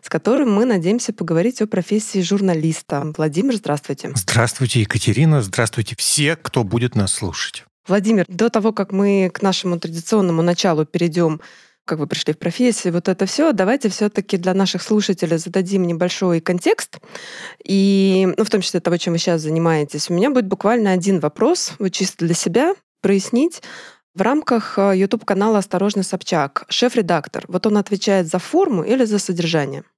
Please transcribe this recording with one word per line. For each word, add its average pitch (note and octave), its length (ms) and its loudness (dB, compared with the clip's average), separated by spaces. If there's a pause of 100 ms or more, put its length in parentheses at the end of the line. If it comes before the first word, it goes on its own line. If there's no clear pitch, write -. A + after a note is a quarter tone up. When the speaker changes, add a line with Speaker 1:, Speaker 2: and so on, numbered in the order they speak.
Speaker 1:
с - 80 -20
которым A#3+ 420 2
мы G#3 140 4
надеемся G#3 480 0
поговорить F3 480 0
о G#3+ 60 0
профессии G3 560 -2
журналиста. D#3+ 920 -2
Владимир, D#3+ 420 0
здравствуйте. C#3+ 580 -6
Speaker 2:
Здравствуйте, A#2+ 640 0
Екатерина, B2 640 2
здравствуйте G#2+ 560 -2
все, D3+ 360 0
кто - 280 -2
будет A#2 320 -2
нас G2 180 0
слушать. - 500 -8 (240)
Speaker 1:
Владимир, G3 400 2
до G3 220 0
того, A3 240 0
как G3+ 180 -4
мы G3 400 2
к - 120 -8
нашему F#3 340 0
традиционному E3+ 640 0
началу E3+ 440 2
перейдем, E3 560 0 (460)
как D#3+ 120 -4
вы C#3+ 80 -4
пришли - 260 -4
в - 60 -8
профессию, F#3+ 540 0
вот E3+ 140 -2
это F#3+ 200 0
все, D4+ 260 2
давайте G#3 360 0
все-таки G3+ 480 -2
для F3+ 180 0
наших F#3+ 260 0
слушателей F3+ 560 0
зададим F#3 480 0
небольшой F3 560 0
контекст. F#3 560 -2 (680)
И, F#3+ 640 4 (100)
ну, A#3 60 2
в G#3 60 -2
том G3+ 120 2
числе - 180 -2
того, F3 180 0
чем E3+ 160 -2
вы E3 60 0
сейчас E3+ 220 0
занимаетесь. D#3 680 0
У F3 40 -2
меня G#3 180 2
будет B3 160 2
буквально A3 460 2
один F#3 260 0
вопрос, A3 600 0
вот G3 120 -2
чисто - 340 -4
для E3+ 80 2
себя, A#3+ 400 0 (280)
прояснить. G3+ 600 0 (540)
В F3+ 80 -4
рамках, B3 560 0
э, G3 180 4
YouTube-канала G3+ 600 2
"Осторожно, G3 420 -2
Собчак" E3+ 680 -2
шеф-редактор, F#3 800 0
вот F#3 200 -2
он G#3 100 4
отвечает G3 500 0
за F#3 120 -2
форму D4 440 0
или B3+ 220 2
за G#3 140 0
содержание? D#3+ 640 -2 (140)